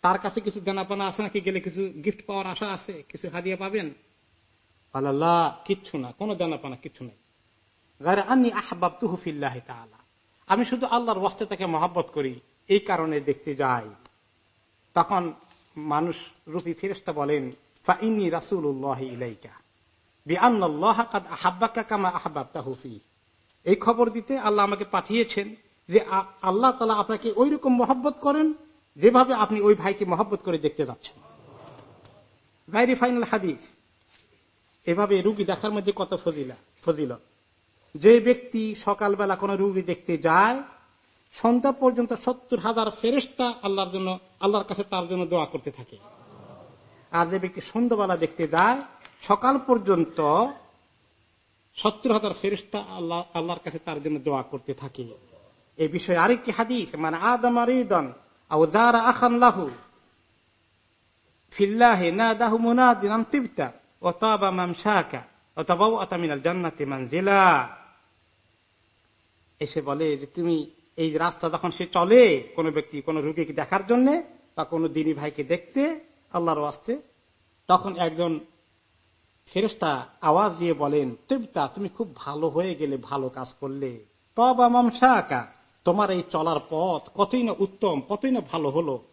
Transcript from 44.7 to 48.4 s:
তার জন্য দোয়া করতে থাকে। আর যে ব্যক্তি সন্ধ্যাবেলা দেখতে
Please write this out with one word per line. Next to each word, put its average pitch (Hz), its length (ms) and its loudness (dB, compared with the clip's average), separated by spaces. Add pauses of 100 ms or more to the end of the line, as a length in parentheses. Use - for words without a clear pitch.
তার 185 240 -4
জন্য 180 180 -2
দোয়া 165 200 0
করতে 143 260 -10
থাকে। 123 260 -20 (1120)
আর 170 160 0
যে 190 120 -2
ব্যক্তি 185 220 -10
সন্ধ্যাবেলা 214 560 0
দেখতে 160 300 -2